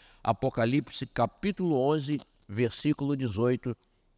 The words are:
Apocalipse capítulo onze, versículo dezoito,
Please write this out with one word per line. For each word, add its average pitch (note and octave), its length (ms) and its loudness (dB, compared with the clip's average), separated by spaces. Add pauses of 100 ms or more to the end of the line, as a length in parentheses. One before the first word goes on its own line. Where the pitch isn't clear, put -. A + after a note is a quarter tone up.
(240)
Apocalipse A#2+ 840 0
capítulo E3+ 680 0
onze, C#3+ 440 2 (280)
versículo C#3 680 0
dezoito, A#2+ 640 0 (400)